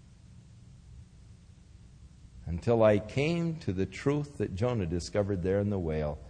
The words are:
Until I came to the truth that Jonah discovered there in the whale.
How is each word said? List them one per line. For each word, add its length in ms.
Until 360
I 180
came 580
to 160
the 120
truth 520
that 180
Jonah 300
discovered 580
there 160
in 100
the 100
whale. 380